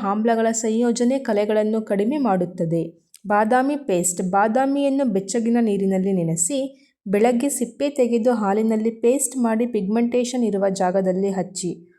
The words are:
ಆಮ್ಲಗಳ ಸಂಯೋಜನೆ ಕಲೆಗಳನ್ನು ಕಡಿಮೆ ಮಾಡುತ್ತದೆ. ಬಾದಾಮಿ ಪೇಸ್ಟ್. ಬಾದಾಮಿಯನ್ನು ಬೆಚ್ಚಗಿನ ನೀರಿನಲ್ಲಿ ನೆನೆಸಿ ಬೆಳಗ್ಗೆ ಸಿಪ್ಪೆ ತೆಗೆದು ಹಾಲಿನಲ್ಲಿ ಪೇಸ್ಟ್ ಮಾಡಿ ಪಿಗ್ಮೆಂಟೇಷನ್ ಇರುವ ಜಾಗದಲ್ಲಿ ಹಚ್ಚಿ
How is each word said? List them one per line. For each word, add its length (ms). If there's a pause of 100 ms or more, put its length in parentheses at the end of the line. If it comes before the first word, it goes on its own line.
ಆಮ್ಲಗಳ 480
ಸಂಯೋಜನೆ 680
ಕಲೆಗಳನ್ನು 640
ಕಡಿಮೆ 360
ಮಾಡುತ್ತದೆ. 920 (160)
ಬಾದಾಮಿ 480
ಪೇಸ್ಟ್. 460 (100)
ಬಾದಾಮಿಯನ್ನು 720
ಬೆಚ್ಚಗಿನ 560
ನೀರಿನಲ್ಲಿ 520
ನೆನೆಸಿ 760 (180)
ಬೆಳಗ್ಗೆ 420
ಸಿಪ್ಪೆ 400
ತೆಗೆದು 440
ಹಾಲಿನಲ್ಲಿ 580
ಪೇಸ್ಟ್ 460
ಮಾಡಿ 280
ಪಿಗ್ಮೆಂಟೇಷನ್ 760
ಇರುವ 260
ಜಾಗದಲ್ಲಿ 600
ಹಚ್ಚಿ 420 (280)